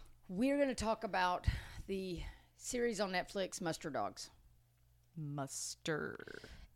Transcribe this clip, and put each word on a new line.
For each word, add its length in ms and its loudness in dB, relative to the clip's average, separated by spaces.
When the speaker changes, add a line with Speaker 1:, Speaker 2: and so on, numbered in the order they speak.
Speaker 1:
We're 300 4
gonna 160 4
talk 300 2
about 420 2
the 340 -2
series 440 0
on 100 2
Netflix, 500 0
Muster 300 -2
Dogs. 400 -2
Speaker 2:
Muster. 1200 -4